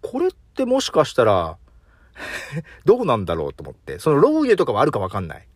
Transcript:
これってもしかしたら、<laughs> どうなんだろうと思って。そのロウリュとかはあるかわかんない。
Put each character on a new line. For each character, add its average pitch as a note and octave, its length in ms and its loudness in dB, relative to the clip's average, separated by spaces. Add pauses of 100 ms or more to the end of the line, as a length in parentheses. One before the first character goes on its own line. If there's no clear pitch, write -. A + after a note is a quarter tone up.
こ A#3+ 200 -8
れ F4+ 80 2
っ - 20 0
て - 340 -6
も B3+ 160 2
し - 100 -4
か D#3 140 2
し - 100 -8
た A#2+ 100 4
ら、 F2 340 0 (560)
<laughs> - 720 -12
ど G#3+ 140 6
う A#3+ 80 -2
な B2 100 2
ん G2+ 80 -2
だ E2+ 100 -2
ろ D#2+ 120 -4
う C#2+ 80 -8
と - 80 -18
思 - 100 -14
っ - 20 -18
て。 - 240 -14
そ - 120 0
の C#3+ 100 4
ロ D4+ 200 4
ウ D4 60 0
リ A#3+ 60 4
ュ G3 40 4
と F3 100 0
か B2 60 -4
は G#2+ 100 2
あ - 20 4
る D3+ 80 0
か - 60 -4
わ F#2+ 100 -4
か G2+ 120 -6
ん F2 80 -8
な - 100 -14
い。 - 180 -20